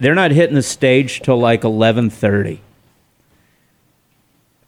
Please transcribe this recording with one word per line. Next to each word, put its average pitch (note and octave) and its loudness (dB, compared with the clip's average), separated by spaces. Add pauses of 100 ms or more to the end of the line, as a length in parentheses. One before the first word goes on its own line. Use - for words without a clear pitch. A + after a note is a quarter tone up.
they're C3+ 0
not F3 2
hitting D#3+ 2
the C3+ 2
stage C3 -2
till, B2+ 0
like, A#2 0
eleven A2+ 0
thirty. G2+ -4 (2000)